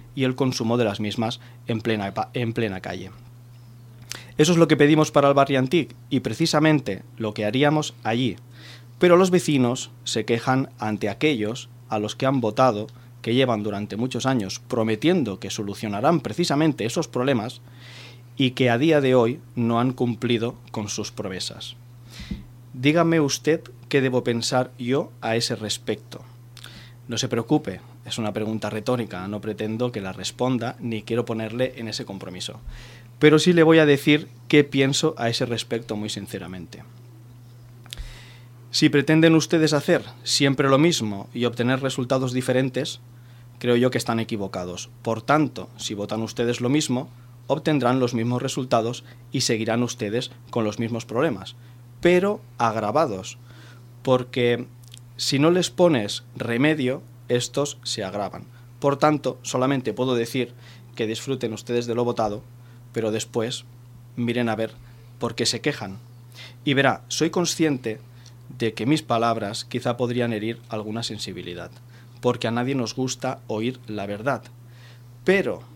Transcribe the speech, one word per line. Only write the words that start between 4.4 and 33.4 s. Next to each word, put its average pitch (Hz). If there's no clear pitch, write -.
es 165
lo 165
que 147
pedimos 151
para 143
el 139
barrio 139
Antic 131
y 131
precisamente 147
lo 107
que 107
haríamos 143
allí. 117
Pero 175
los 185
vecinos 135
se 110
quejan 131
ante 107
aquellos 113
a 110
los 104
que 131
han 135
votado, 110
que 117
llevan 123
durante 101
muchos 120
años 120
prometiendo 113
que 98
solucionarán 107
precisamente 147
esos 131
problemas 123
y 131
que 127
a 117
día 151
de 131
hoy 123
no 117
han 127
cumplido 120
con 104
sus -
promesas. -
Dígame 165
usted 151
qué 139
debo 127
pensar 123
yo 127
a 113
ese 117
respecto. -
No 117
se 127
preocupe, 117
es -
una 107
pregunta 107
retórica, 104
no 104
pretendo 110
que 110
la 95
responda 120
ni 113
quiero 117
ponerle 117
en 113
ese 117
compromiso. 95
Pero 151
sí 175